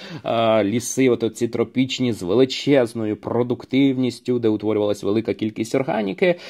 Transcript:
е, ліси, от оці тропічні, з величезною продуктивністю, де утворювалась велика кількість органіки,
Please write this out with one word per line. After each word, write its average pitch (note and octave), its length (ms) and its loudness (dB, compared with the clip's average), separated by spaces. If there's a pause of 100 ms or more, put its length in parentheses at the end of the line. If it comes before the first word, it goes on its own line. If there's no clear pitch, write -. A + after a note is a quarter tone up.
(240)
е, A2+ 400 2
ліси, A#2 440 0
от A#2 140 2
оці A#2 260 -2
тропічні, B2 640 -2
з G2 100 -8
величезною A#2 920 2
продуктивністю, B2 1200 0
де A2+ 100 2
утворювалась G#2 540 0
велика G#2 320 0
кількість A2 400 -4
органіки, F3+ 600 0 (160)